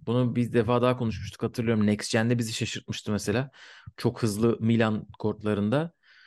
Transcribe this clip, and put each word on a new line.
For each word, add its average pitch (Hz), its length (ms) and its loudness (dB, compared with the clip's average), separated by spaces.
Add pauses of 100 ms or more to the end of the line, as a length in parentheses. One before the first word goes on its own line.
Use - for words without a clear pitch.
Bunu 120 300 2
bir 120 160 0
defa 120 300 4
daha 127 140 2
konuşmuştuk, 101 460 -6
hatırlıyorum. 113 440 0
Next 104 260 0
Gen'de 117 260 2
bizi 113 140 -4
şaşırtmıştı - 600 -6
mesela. 107 380 -2 (460)
Çok - 260 -2
hızlı 110 380 2
Milan 110 460 2 (120)
kortlarında 107 760 -2 (340)